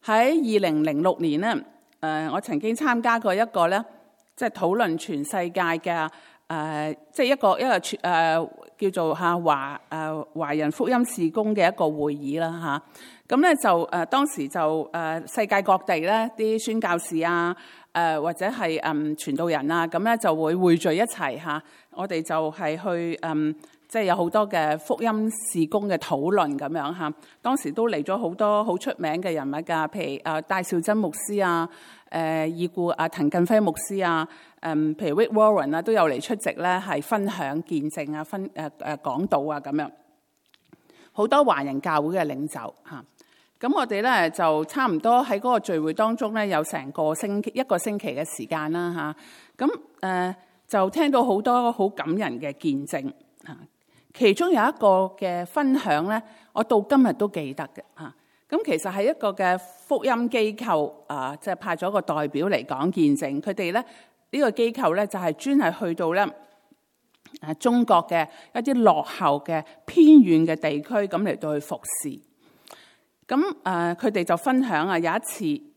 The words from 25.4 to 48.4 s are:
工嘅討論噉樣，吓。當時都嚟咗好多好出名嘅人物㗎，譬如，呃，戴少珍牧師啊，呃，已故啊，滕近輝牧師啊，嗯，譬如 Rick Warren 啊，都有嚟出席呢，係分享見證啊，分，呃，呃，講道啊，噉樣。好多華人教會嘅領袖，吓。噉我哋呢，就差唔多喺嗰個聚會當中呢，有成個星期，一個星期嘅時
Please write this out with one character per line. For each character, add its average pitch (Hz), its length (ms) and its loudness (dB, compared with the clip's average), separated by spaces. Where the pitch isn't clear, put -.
工 202 220 -2
嘅 180 100 0
討 151 340 -2
論 160 240 2
噉 139 140 -6
樣， 160 260 -4
吓。 156 160 -6
當 247 140 0
時 151 160 -6
都 226 180 0
嚟 156 120 -2
咗 190 140 -2
好 175 160 -4
多 208 320 2
好 202 140 -2
出 269 180 -6
名 165 240 -4
嘅 185 140 -4
人 143 120 -4
物 139 100 -4
㗎， 160 320 -2
譬 165 280 -6
如， - 80 -12
呃， 160 180 -4
戴 190 200 -4
少 175 180 -2
珍 214 160 0
牧 196 140 0
師 202 340 -2
啊， 170 240 0
呃， 160 400 -2
已 170 180 -4
故 175 200 -4
啊， 165 220 -2
滕 151 200 0
近 170 160 2
輝 214 160 4
牧 185 120 0
師 196 300 -6
啊， 165 240 0
嗯， 156 360 -2
譬 165 140 -2
如 160 100 2
Rick 226 120 4
Warren 208 440 4
啊， 165 60 -2
都 226 100 0
有 202 120 4
嚟 135 140 0
出 185 220 -6
席 - 120 -4
呢， 180 340 -2
係 147 160 -4
分 202 260 -2
享 156 360 -4
見 151 260 -4
證 151 260 -8
啊， 156 80 -8
分， 190 300 -10
呃， 151 240 -8
呃， 151 200 -6
講 147 280 -4
道 151 140 2
啊， 147 200 -6
噉 139 140 -12
樣。 151 160 -4
好 208 140 0
多 277 180 4
華 160 180 2
人 135 180 -4
教 156 200 0
會 156 160 -4
嘅 175 100 0
領 147 240 -6
袖， 117 240 -12
吓。 135 160 -18
噉 254 160 -2
我 330 100 2
哋 208 180 -2
呢， 214 280 4
就 156 360 2
差 262 200 -2
唔 180 140 0
多 240 240 4
喺 247 60 -6
嗰 247 140 0
個 226 40 4
聚 190 220 -2
會 156 120 -2
當 220 240 0
中 220 160 -4
呢， 214 140 -2
有 165 160 0
成 143 300 -8
個 156 200 0
星 202 300 -4
期， 220 140 -6
一 254 80 -2
個 214 120 0
星 208 220 -4
期 196 160 -8
嘅 147 100 -4
時 - 220 -12